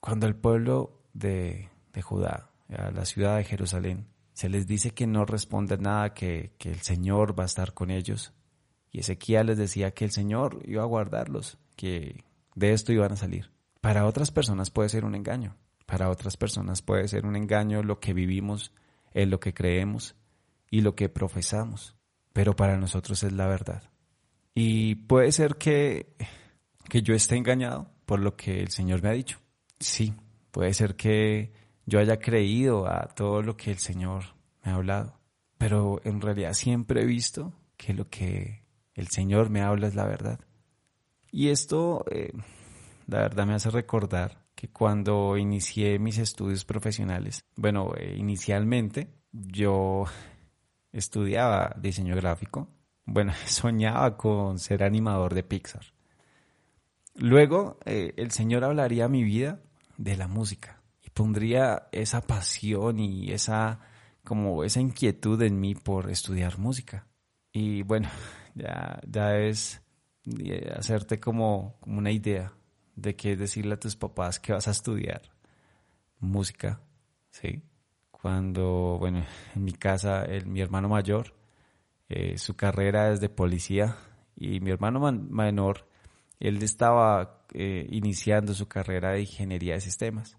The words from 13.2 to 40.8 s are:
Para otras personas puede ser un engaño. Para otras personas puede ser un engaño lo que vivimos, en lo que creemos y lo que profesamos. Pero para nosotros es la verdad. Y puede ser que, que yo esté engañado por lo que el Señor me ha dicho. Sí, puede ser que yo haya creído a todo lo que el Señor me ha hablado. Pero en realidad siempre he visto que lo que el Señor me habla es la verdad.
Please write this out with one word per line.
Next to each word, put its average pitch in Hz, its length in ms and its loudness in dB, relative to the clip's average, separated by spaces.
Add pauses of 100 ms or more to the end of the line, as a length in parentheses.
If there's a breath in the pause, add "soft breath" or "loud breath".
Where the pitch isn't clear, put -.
Para 104 260 4
otras 139 240 2
personas 95 400 0
puede 104 180 2
ser 107 160 0
un 104 100 -2
engaño. 101 420 -6 (300)
Para 92 240 0
otras 92 260 -4
personas 95 460 -4
puede 98 260 0
ser 104 180 -2
un 101 100 -2
engaño 104 460 2
lo 104 180 -2
que 101 140 -2
vivimos, 98 580 -2 (400 soft breath)
en 98 180 2
lo 95 100 0
que 92 120 -4
creemos 92 600 -2 (560)
y 107 120 4
lo 104 120 6
que 98 140 0
profesamos. 104 880 -4 (360)
Pero 101 240 6
para 98 200 6
nosotros 95 460 -2
es 98 100 0
la 95 140 0
verdad. 95 360 -2 (720)
Y 110 400 4
puede 127 380 6
ser 151 240 2
que, 143 580 2 (760 loud breath)
que 117 140 4
yo 110 120 4
esté 113 220 4
engañado 123 540 0 (160)
por 101 140 2
lo 101 160 0
que 95 240 -4
el 95 100 -4
Señor 92 320 0
me 101 60 2
ha 110 40 2
dicho. 127 260 -4 (420)
Sí, 107 340 0 (360)
puede 90 240 0
ser 104 220 2
que 107 560 2 (340 soft breath)
yo 104 120 4
haya 110 200 6
creído 110 680 4
a 85 220 -2
todo 101 340 0
lo 107 140 -4
que - 160 -6
el 92 60 -4
Señor 92 580 -6 (280)
me 95 60 -2
ha 92 60 0
hablado. 98 420 -2 (400)
Pero 104 460 2
en 104 160 -2
realidad 101 340 -2
siempre 120 480 2
he 117 40 2
visto 123 480 -2 (220)
que - 160 -6
lo 101 160 -4
que 95 560 -6 (300)
el 92 140 -8
Señor 101 420 2
me 104 120 2
habla 101 260 2
es 101 60 -4
la 101 120 0
verdad. 104 340 -4 (880)